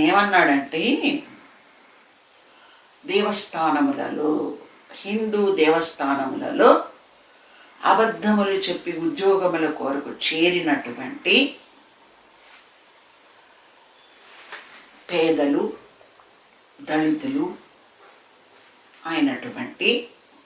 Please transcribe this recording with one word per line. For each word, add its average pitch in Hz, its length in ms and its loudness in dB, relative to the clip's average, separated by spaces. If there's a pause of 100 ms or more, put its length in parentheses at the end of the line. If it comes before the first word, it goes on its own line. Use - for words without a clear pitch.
ఏమన్నాడంటే, 175 760 2 (2250)
దేవస్థానములలో, 156 1300 0 (720)
హిందూ 208 400 -2 (180)
దేవస్థానములలో 151 1120 2 (1080)
అబద్ధములు 202 760 2 (100)
చెప్పి 175 260 -6 (140)
ఉద్యోగముల 175 600 2 (140)
కొరకు 139 320 -6 (140)
చేరినటువంటి 160 1120 -2 (3750)
పేదలు, 160 540 2 (1160)
దళితులు 151 680 -2 (1700)
అయినటువంటి 151 800 -2 (560)